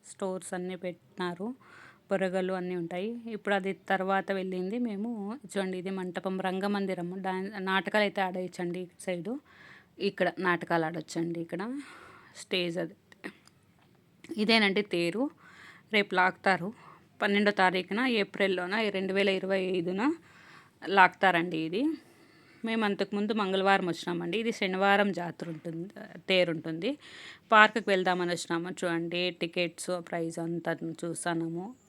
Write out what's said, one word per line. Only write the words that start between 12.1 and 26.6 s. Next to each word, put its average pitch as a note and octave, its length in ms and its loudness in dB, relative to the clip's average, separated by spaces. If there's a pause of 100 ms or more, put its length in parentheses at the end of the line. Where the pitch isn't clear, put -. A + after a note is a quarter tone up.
స్టేజ్ F3 420 -2
అది. E3+ 140 -10 (1500)
ఇదేనండి G#3 380 4 (140)
తేరు, F3 280 0 (680)
రేపు G3+ 280 2
లాగుతారు. F#3 480 2 (520)
పన్నెండో G3+ 300 4 (100)
తారీఖున, F#3 380 2 (220)
ఏప్రిల్లోన, F#3+ 540 0 (220)
రెండు F#3+ 200 -2
వేల G3 200 4
ఇరవై F#3+ 240 0 (160)
ఐదున F3+ 240 -2 (920)
లాగుతారండి F3+ 640 6 (100)
ఇది. F#3 140 -2 (840)
మేము A3+ 200 0
అంతకుముందు G3+ 540 0
మంగళవారం F#3+ 500 4
వచ్చినామండి, F3 520 -2
ఇది A#3 160 0
శనివారం G3 580 4
జాతర E3+ 360 -8
ఉంటుంది, E3 320 -8 (440)
తేరు F3+ 260 6
ఉంటుంది. E3 340 -4 (640)